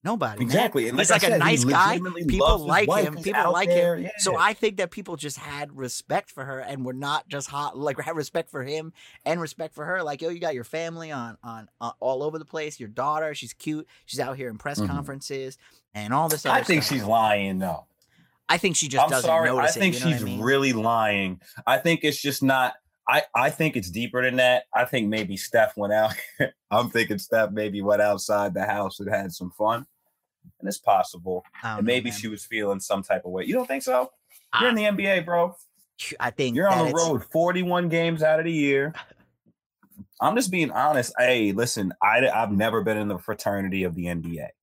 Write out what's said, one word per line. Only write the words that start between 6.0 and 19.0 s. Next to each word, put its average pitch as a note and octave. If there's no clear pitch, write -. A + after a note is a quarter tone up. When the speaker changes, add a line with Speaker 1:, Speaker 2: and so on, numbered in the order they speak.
Speaker 1:
for C3+
her C3+
and C3+
were B2+
not C#3+
just C#3+
hot, C#3+
like, C#3+
had D#3
respect D#3+
for C3+
him D#3
and E3
respect D#3+
for D3+
her. F3+
Like, D3
yo, E3
you E3+
got D#3+
your A#2+
family E3
on, A#2+
on, A2+
uh, A#2
all C3
over D#3
the D3+
place. D3+
Your A2+
daughter, D3
she's -
cute. D#3
She's C3
out C3+
here B2+
in G#2+
press C#3+
Speaker 2:
Mm-hmm. G#2
Speaker 1:
conferences C#3
and G#2+
all D#3+
this D3+
Speaker 2:
I B2+
Speaker 1:
other A#2+
Speaker 2:
think D#3+
Speaker 1:
stuff. C#3
Speaker 2:
she's G#2+
lying, G#2
though. F#2
Speaker 1:
I E3+
think F3
she D3+
just C3+